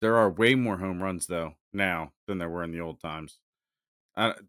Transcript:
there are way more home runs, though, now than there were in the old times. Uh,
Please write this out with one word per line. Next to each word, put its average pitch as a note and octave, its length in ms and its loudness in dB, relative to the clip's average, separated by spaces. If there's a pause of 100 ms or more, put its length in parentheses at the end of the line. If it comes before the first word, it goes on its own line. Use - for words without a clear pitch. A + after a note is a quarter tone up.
there A2+ 160 4
are A2 140 6
way A2 240 4
more A#2 240 0
home F#2 240 -4
runs, F#2 240 -4
though, E2 300 -6 (140)
now F2 420 -2 (140)
than F#2+ 120 -4
there F2 100 -4
were F2 160 -4
in E2 80 -6
the E2+ 80 -6
old E2 180 -8
times. D#2 420 -8 (760)
Uh, G#2+ 160 2 (160)